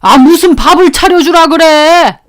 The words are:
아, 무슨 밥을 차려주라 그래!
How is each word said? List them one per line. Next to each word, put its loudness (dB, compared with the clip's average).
아, -2
무슨 2
밥을 0
차려주라 0
그래! 0